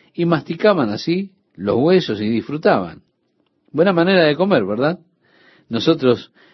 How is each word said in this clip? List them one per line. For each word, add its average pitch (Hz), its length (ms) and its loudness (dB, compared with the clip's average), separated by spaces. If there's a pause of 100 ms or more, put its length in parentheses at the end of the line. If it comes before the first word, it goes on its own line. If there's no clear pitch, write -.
(140)
y 170 120 -2
masticaban 165 640 0
así 175 420 -4 (220)
los 101 240 -4
huesos 147 420 0
y 104 80 -4
disfrutaban. 113 760 -2 (680)
Buena 180 220 2
manera 175 300 2
de 147 120 2
comer, 165 300 0
¿verdad? 123 340 -4 (680)
Nosotros 131 640 0 (220)